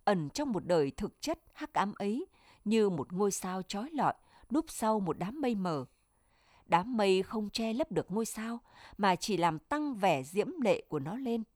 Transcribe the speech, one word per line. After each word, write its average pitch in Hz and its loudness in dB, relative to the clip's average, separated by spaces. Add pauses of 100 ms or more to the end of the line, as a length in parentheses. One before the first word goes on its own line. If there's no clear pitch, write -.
ẩn 170 2
trong 285 -4
một 156 -4
đời 151 4
thực - -8
chất 320 -4 (120)
hắc - -12
ám 196 0
ấy 226 -4 (380)
như 214 4
một - -4
ngôi 196 0
sao 185 -6
chói 208 -8
lọi 233 0 (360)
núp 302 0
sau 220 0
một 165 -2
đám 226 -6
mây 254 2
mờ. 170 -2 (800)
Đám 202 2
mây 196 6
không 208 -4
che 226 -2
lấp 269 -2
được 165 -2
ngôi 208 0
sao 226 -8 (380)
mà 190 4
chỉ 190 -2
làm 165 2
tăng 294 -4
vẻ 180 2
diễm 185 -2 (140)
lệ 202 4
của 151 -2
nó 156 -6
lên. 233 -2 (140)